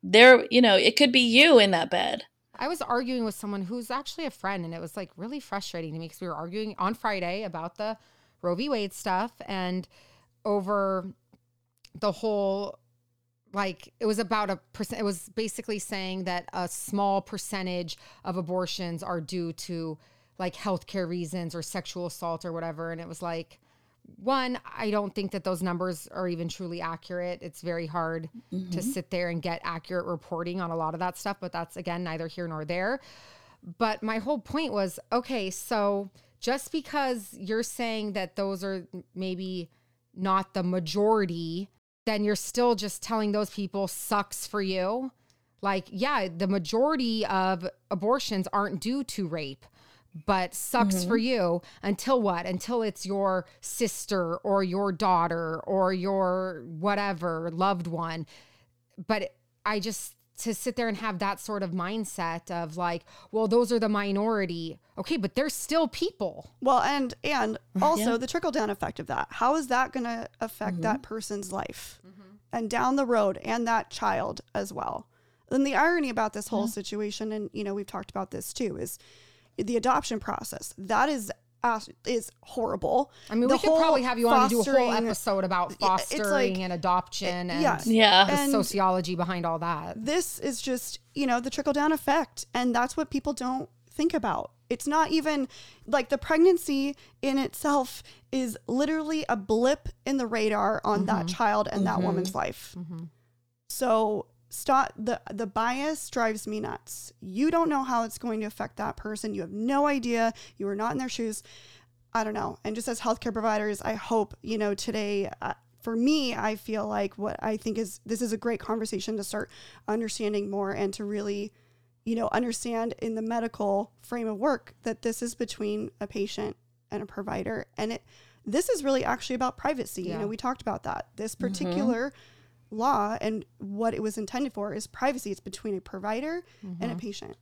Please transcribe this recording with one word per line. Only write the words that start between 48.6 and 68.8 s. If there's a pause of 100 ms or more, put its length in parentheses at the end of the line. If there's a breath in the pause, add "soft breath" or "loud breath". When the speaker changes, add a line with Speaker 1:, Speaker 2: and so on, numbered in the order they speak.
Speaker 2:
due
to
rape, (640)
but
sucks
for
Speaker 1:
Mm-hmm.
Speaker 2:
you (220 soft breath)
until
what?
Until
it's
your (160 soft breath)
sister
or
your
daughter
or
your
whatever
loved
one. (800 soft breath)
But (300)
I
just, (240)
to
sit
there
and
have
that
sort
of
mindset
of,
like, (280 soft breath)
"Well,
those
are
the
minority." (200)
Okay,
but
they're
still
people. (100)
Speaker 3:
Well,
and, (100)
and (180)
Speaker 1:
Yeah.
Speaker 3:
also
the
trickle-down
effect